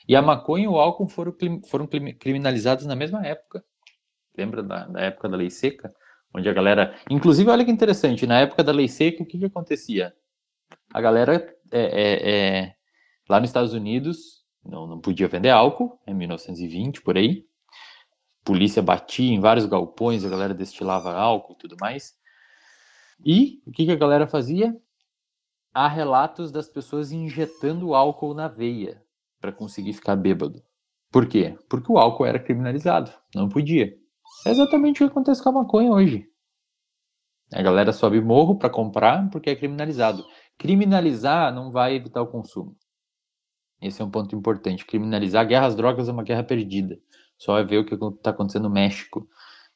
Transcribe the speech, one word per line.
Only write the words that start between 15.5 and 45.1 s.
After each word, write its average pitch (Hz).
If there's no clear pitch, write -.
em 101
mil 90
novecentos 85
e 87
vinte, 101
por -
aí. 139
Polícia 101
batia 107
em 101
vários 110
galpões, 101
a 98
galera 98
destilava 92
álcool 107
e -
tudo 98
mais. 117
E 220
o -
que 160
que 170
a 170
galera 147
fazia? 165
Há 139
relatos 151
das 151
pessoas 143
injetando 160
álcool 147
na 156
veia 117
pra 101
conseguir 104
ficar 101
bêbado. 92
Por 123
quê? 87
Porque 123
o 220
álcool 117
era 120
criminalizado, 131
não 101
podia. 143
É 190
exatamente 285
o 277
que 277
acontece 269
com -
a 262
maconha 233
hoje. 185
A -
galera 95
sobe 110
morro 143
pra -
comprar 113
porque 151
é 139
criminalizado. 143
Criminalizar 165
não 127
vai 127
evitar 127
o 117
consumo. 110
Esse 98
é 113
um 101
ponto 104
importante. 101
Criminalizar, 107